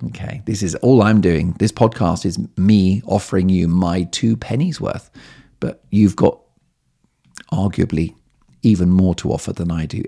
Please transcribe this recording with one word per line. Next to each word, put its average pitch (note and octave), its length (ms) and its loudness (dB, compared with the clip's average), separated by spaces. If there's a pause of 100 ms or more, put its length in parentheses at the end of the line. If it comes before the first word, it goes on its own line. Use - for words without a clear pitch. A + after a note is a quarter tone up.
Okay, - 400 -12
this G#2 180 -6
is F2+ 140 -4
all B2 260 4
I'm G#2+ 180 4
doing. E2+ 380 0
This - 140 0
podcast G2 520 0
is F2+ 140 -4 (180)
me G2 500 2
offering F#2+ 420 0
you F2+ 180 2
my F2 380 0
two A2+ 320 -2
pennies C#3+ 440 -4
worth, - 300 -8 (480)
but - 320 -8
you've G2+ 240 4
got - 240 2 (1160)
arguably F2+ 600 -2 (480)
even F#2 280 4
more F#2 260 4
to - 160 -4
offer - 220 -6
than E2+ 180 -6
I D#2+ 140 -4
do. G#2 220 -8